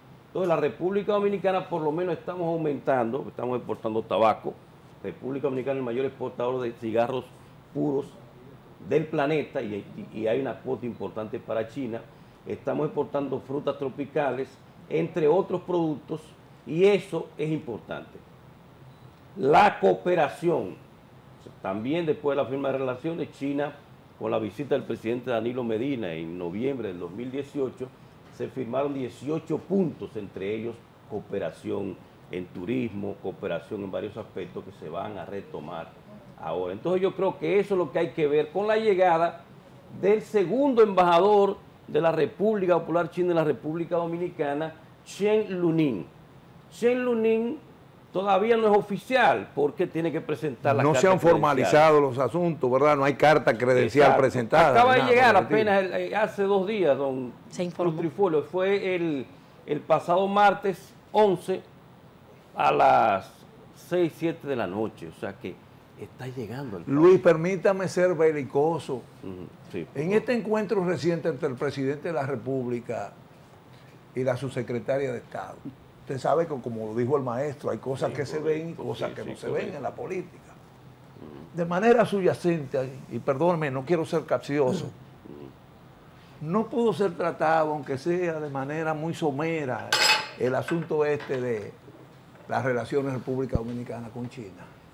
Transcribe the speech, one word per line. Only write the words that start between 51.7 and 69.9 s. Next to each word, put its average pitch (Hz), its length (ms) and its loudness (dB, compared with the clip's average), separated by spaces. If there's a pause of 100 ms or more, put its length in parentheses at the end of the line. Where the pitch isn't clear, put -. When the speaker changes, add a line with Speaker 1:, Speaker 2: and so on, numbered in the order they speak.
Speaker 1:
credencial. 131 260 2
Speaker 2:
los 120 40 2
asuntos, 156 420 0
¿verdad? 143 260 4
No 135 60 2
hay 139 100 4
carta 143 420 4
credencial 123 500 4
Speaker 1:
Exacto. 139 160 6
Speaker 2:
presentada, 131 500 4
Speaker 1:
Acaba 247 220 6
de 254 60 6
Speaker 2:
nada 247 120 4
Speaker 1:
llegar 247 160 6 (200)
Speaker 2:
por - 60 -2
el 214 140 4
estilo. 208 40 4
Speaker 1:
apenas 196 120 4 (180)
el, - 0 - (100)
eh, - 40 -2
hace 202 280 0
dos 196 240 4
días, 180 300 2
don 131 340 -4 (180)
Speaker 3:
Se - 140 -6
informó. 175 360 -2
Speaker 1:
Trifolio. 165 440 2
Fue 190 520 -2
el, 160 300 -2 (420)
el 147 140 -2
pasado 175 460 2
martes 196 640 2 (200)
once 190 500 2 (960)
a 147 160 4
las 131 600 4 (440)
seis, 175 420 0
siete 165 300 -4
de 139 80 -2
la 113 100 -2
noche. 98 440 -4
O 80 100 -18
sea 98 140 -8
que 92 200 -12 (460)
está 117 280 -14
llegando 123 500 -10
el 85 100 -12
Speaker 2:
Luis, 160 320 8
Speaker 1:
país. - 40 -10
Speaker 2:
permítame 180 640 2
ser 180 260 2
belicoso. 151 800 0
Speaker 1:
Ujú, 95 520 -12 (260)
sí, 85 180 -6